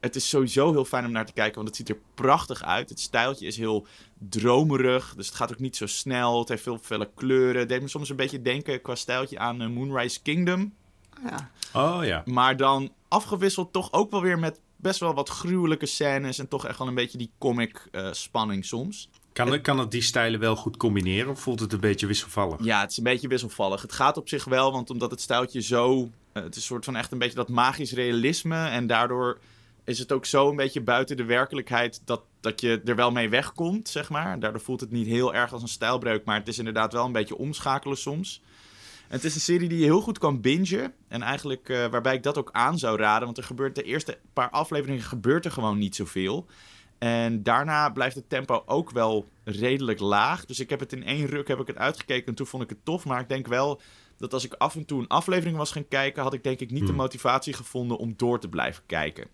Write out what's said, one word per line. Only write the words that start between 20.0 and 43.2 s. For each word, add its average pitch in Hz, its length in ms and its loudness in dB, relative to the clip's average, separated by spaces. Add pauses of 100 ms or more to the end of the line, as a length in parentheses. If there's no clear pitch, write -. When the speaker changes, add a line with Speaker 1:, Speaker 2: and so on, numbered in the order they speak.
Speaker 3:
stijlen 113 380 2
wel 110 160 4
goed - 200 -6
combineren 101 540 2
of 135 100 -6
voelt 120 200 -2
het 107 120 -2
een 104 80 -2
beetje 104 260 2
wisselvallig? 98 580 -2
Speaker 1:
Ja, 110 160 4
het 101 100 -2
is - 60 -6
een 117 80 -4
beetje 127 240 2
wisselvallig. 110 540 -2
Het - 100 -14
gaat 139 240 4
op - 120 -8
zich 139 160 -4
wel, 131 280 4
want 123 180 -4
omdat 120 200 -2
het 123 100 -8
stijltje 127 420 0
zo, 123 480 4 (220)
eh, 104 100 -6
het 85 120 -10
is 117 60 -10
een - 60 -6
soort 120 180 -6
van 131 120 -6
echt 110 160 -4
een 131 60 -6
beetje 120 180 0
dat 120 120 -2
magisch 123 440 2
realisme 127 760 0
en 123 180 -2
daardoor 123 520 2 (460)
is 120 140 -4
het 123 140 -4
ook 135 140 -2
zo 139 240 6
een 147 60 -2
beetje 135 240 0
buiten 123 360 2
de 123 80 -2
werkelijkheid 120 800 0
dat, 120 180 -2 (180)
dat 110 200 -4
je 117 240 2
er 117 120 2
wel 123 140 6
mee 120 180 2
wegkomt, 165 600 0
zeg 147 220 -6
maar. 151 300 -2
Daardoor 110 200 -2
voelt 127 200 -6
het 110 100 -10
niet 117 160 -2
heel 117 280 2
erg 120 180 2
als 120 100 -10
een 117 60 -10
stijlbreuk, 113 560 0
maar 107 140 2
het 107 100 -6
is 110 100 -6
inderdaad 110 340 0
wel 120 120 0
een 127 80 -4
beetje 110 260 -2
omschakelen 139 600 -2
soms. 156 440 -8 (680)
En - 120 -8
het - 40 -10
is 156 100 -2
een 156 60 -4
serie 175 280 2
die 165 100 0
je 156 60 6
heel 156 160 8
goed 220 180 -4
kan 143 220 2
bingen. 185 520 2 (160)
En 117 140 -6
eigenlijk, 131 460 -6
eh, 123 180 0
waarbij 120 280 2
ik 123 80 -2
dat 143 160 0
ook 135 140 -4
aan 135 260 4
zou 113 200 0
raden, 107 260 4